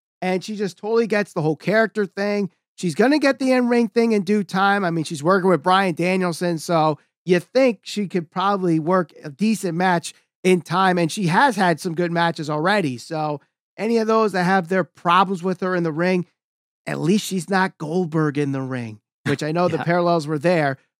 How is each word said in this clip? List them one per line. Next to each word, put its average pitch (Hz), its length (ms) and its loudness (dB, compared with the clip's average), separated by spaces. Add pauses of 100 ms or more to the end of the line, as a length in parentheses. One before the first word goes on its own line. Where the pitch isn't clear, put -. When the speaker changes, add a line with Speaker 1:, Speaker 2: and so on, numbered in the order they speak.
(200)
Speaker 1:
and 185 240 -2
she 214 120 -10
just 196 200 -6
totally 226 300 0
gets 208 260 -2
the 180 80 -4
whole 151 160 0
character 214 480 0
thing. 202 460 -4 (260)
She's 170 180 -4
gonna 277 240 4
get 269 200 2
the 262 140 2
in-ring 240 360 2
thing 233 240 2
in 208 100 2
due 202 220 0
time. 196 400 2
I 170 60 0
mean, 165 140 -2
she's 143 180 -10
working 185 260 2
with 165 140 4
Bryan 185 320 2
Danielson, 175 640 -2
so 156 400 0 (260)
you 175 160 2
think 247 420 0
she 208 260 -6
could 170 220 -6
probably 185 480 0
work 165 340 0 (120)
a 156 60 -14
decent 190 480 -2
match 180 340 0 (320)
in 185 160 4
time, 180 380 2
and 170 120 0
she 196 180 -2
has 220 280 4
had 180 240 2
some 175 140 -6
good 170 180 -2
matches 170 380 -2
already. 156 480 -2
So 151 420 -6 (360)
any 226 220 -2
of 220 80 -2
those 220 260 2
that 180 120 0
have 185 240 2
their 185 160 0
problems 180 580 0
with 185 180 -4
her 185 140 -2
in 175 100 0
the 160 80 -2
ring, 175 340 0 (600)
at 147 120 -6
least 175 260 2
she's 185 240 -6
not 185 300 0
Goldberg 156 580 -2
in 143 160 -2
the 135 80 -6
ring, 123 400 -10 (240)
which 143 180 -2
I 156 100 -4
know 175 140 2
Speaker 2:
<laughs> 170 40 0
Yeah. 165 60 -2
Speaker 1:
the 135 80 -4
parallels 170 420 2
were 156 120 -4
there, 151 380 0 (240)